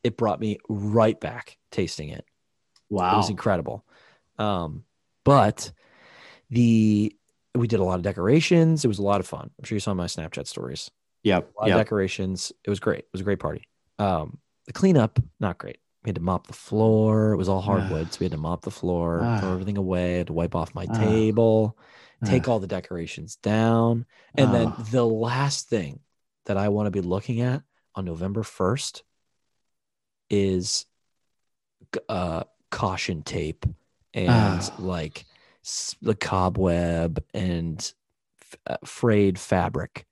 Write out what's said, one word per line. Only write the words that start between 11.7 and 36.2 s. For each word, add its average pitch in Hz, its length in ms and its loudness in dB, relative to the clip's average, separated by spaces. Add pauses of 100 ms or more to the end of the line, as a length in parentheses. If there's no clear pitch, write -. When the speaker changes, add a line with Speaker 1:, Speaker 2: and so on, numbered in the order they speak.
Speaker 1:
of 113 60 4
decorations. 95 680 -4 (120)
It - 60 -6
was 101 100 -2
great. - 200 -2
It - 140 -20
was 95 80 -8
a - 20 -8
great 98 160 -2
party. - 280 -8 (320)
Um, 87 400 -2 (260)
the - 80 -16
cleanup, 151 460 4 (200)
not 101 200 -2
great. - 180 -14 (260)
We - 60 -6
had 95 60 -4
to 82 60 -6
mop 90 260 -2
the - 60 -18
floor. 110 800 4
It 101 40 2
was 92 120 0
all 95 100 2
Speaker 2:
Ugh. 92 60 -4
Speaker 1:
hardwood, 95 480 0
so - 60 -14
we 90 60 0
had 87 60 -2
to 82 60 -6
mop 82 240 -6
the 92 100 -8
floor, 85 500 -2
Speaker 2:
Ugh. 117 200 0
Speaker 1:
throw 95 120 -2
everything 95 240 -4
away, 90 420 0
had 85 80 -4
to 80 60 -8
wipe 85 220 -2
off 85 200 -4
my 92 140 -8
Speaker 2:
Ugh. 113 60 -4
Speaker 1:
table, 110 840 4 (480)
take 113 180 4
Speaker 2:
Ugh. 123 60 -2
Speaker 1:
all 113 100 2
the 95 80 -6
decorations 85 680 -8
down. 117 680 2 (300)
And 131 180 4
then 117 140 4
Speaker 2:
Ugh. 110 240 -6
Speaker 1:
the 123 140 2
last 120 640 0
thing 82 320 -2 (460)
that 101 120 -2
I 101 120 2
wanna 104 220 0
be 98 100 0
looking 101 400 -2
at 127 220 -2 (320)
on 95 100 -8
November 92 380 -4
first - 600 -4 (1300)
is, 98 560 0 (1200)
uh, 87 340 -4 (260)
caution 90 540 -4
tape - 420 -6 (480)
and 104 480 4
Speaker 2:
Ugh. - 180 -10
Speaker 1:
like, 87 460 -6 (380)
s-, - 380 -10
the 107 140 0
cobweb 87 1080 0 (100)